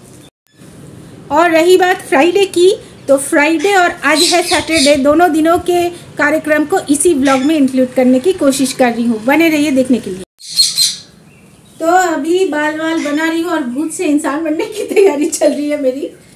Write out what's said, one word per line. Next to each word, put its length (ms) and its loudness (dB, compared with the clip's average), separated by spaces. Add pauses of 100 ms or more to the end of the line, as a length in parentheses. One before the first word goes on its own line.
(1300)
और 200 2
रही 260 4
बात 260 0
Friday 440 0
की, 260 2 (360)
तो 80 4
Friday 580 0
और 160 2
आज 320 -2
है 200 0
Saturday, 540 0
दोनों 360 2
दिनों 260 2
के 320 -2
कार्यक्रम 760 -2
को 140 -2
इसी 360 0
vlog 280 2
में 140 2
include 380 0
करने 260 2
की 120 0
कोशिश 400 0
कर 200 0
रही 120 -4
हूँ। 200 -2
बने 240 2
रहिए 220 0
देखने 280 0
के 120 -8
लिए। 120 -10 (1600)
तो 60 -2
अभी 580 2
बाल 360 -4
वाल 240 -2
बना 240 -2
रही 120 -2
हूँ 120 -4
और 100 -2
भूत 300 -6
से 140 -6
इंसान 380 -2
बनने 200 -4
की 300 -8
तैयारी 320 2
चल 260 0
रही 180 -4
है 120 -4
मेरी, 280 -4 (260)